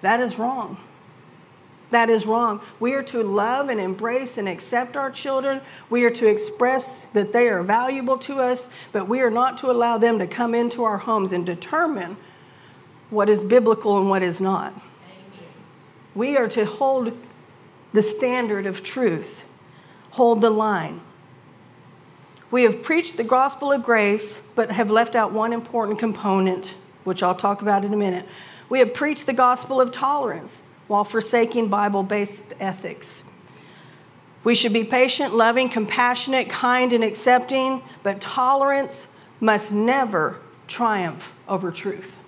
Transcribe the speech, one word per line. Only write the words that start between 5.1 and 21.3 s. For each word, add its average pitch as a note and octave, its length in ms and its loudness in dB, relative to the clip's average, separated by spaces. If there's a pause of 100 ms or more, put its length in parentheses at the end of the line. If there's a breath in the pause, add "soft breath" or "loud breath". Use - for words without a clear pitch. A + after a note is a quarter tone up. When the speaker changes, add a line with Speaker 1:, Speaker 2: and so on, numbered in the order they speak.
Speaker 1:
We A#3+ 140 2
are A#3 80 4
to A#3 160 2
express B3 880 0
that G#3 180 0
they A#3+ 160 4
are F#3 160 0
valuable B3+ 540 0
to C4+ 240 -6
us, B3 260 -2 (240 loud breath)
but F#3+ 160 -4
we B3 140 0
are A#3 100 4
not B3 280 0
to B3+ 120 0
allow A#3 260 2
them A3+ 220 4
to F3+ 80 -2
come A#3 260 -2
into A#3 300 0
our G#3+ 140 0
homes G3 340 -2
and F3 140 -2
determine G3+ 720 -4 (960 loud breath)
what G#3 180 2
is G#3 140 4
biblical A3 540 4
and G3 120 2
what F#3+ 140 2
is F3 180 -2
not. F#3+ 320 -2
Speaker 2:
Amen. - 760 -20 (680)
Speaker 1:
We C4 200 0
are A#3+ 140 2
to A3 160 0
hold B3+ 520 -2 (760)
the G#3+ 80 6
standard G#3+ 640 -2
of F#3+ 180 -8
truth. F#3 600 -4 (680 loud breath)
Hold A#3 300 4
the A#3 80 6
line. G#3 520 -2 (1500 loud breath)